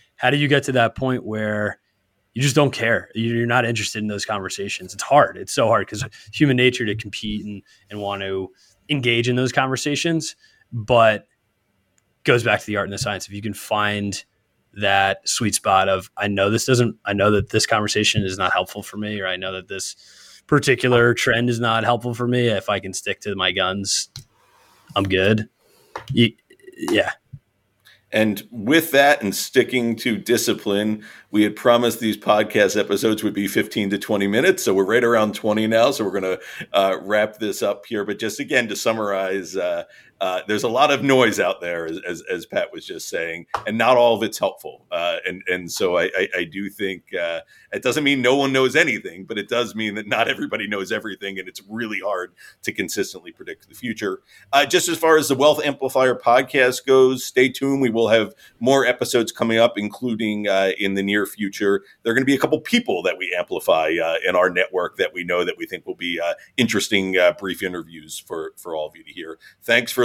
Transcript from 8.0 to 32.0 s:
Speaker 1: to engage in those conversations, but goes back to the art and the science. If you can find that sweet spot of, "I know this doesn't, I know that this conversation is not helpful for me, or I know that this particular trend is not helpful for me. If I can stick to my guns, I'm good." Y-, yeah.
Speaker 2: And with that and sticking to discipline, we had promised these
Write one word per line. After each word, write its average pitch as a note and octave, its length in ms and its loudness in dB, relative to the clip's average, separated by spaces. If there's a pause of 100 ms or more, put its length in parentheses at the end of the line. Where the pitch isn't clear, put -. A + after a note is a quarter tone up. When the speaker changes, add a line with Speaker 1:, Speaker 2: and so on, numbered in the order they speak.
Speaker 1:
to F#2+ 300 -4 (380)
engage A#2+ 380 2
in B2 80 0
those B2+ 160 0
conversations, C#3+ 840 -2 (360)
but A2+ 560 4 (960)
goes A#2+ 200 4
back G#2 160 2
to - 60 -14
the G#2 120 -4
art G2+ 80 -2
and G2 80 -8
the G2 40 -8
science. G2 300 -6
If G2 60 -16
you G2+ 80 -10
can G#2 120 -6
find G#2 680 -2 (520)
that G2 540 2
sweet G#2 240 -2
spot F#2+ 360 2
of, F#2+ 280 -2
"I G#2 100 -2
know G2+ 220 2
this A2 160 0
doesn't, A#2+ 400 2
I G2+ 80 -2
know G2+ 160 2
that G2+ 200 0
this - 180 0
conversation G#2 560 0
is F#2 160 -6
not F2+ 140 0
helpful F#2 280 -4
for - 160 -16
me, G#2 220 -8
or F#2+ 80 -6
I F#2 80 -4
know F#2+ 160 -8
that F#2 160 -12
this - 280 -10 (520)
particular B2 640 4
trend A#2+ 360 0
is A#2 100 -2
not A2+ 240 0
helpful A#2+ 320 -2
for A#2+ 120 -4
me. B2 200 2
If G#2 220 -2
I G2+ 100 0
can F#2+ 140 -8
stick - 280 -8
to G2+ 140 -6
my F#2 160 0
guns, F#2+ 580 -2 (840)
I'm G2+ 80 2
good." G2 440 2 (680)
Y-, A#2+ 180 4 (420)
yeah. - 360 -2 (1000)
Speaker 2:
And G#2+ 400 0
with B2+ 400 2
that C#3 300 6
and G2+ 140 -2
sticking A#2+ 640 0
to A2+ 200 -2
discipline, G#2+ 840 -2 (260)
we G#2+ 140 2
had G#2 120 0
promised A#2+ 440 4
these A2 160 -2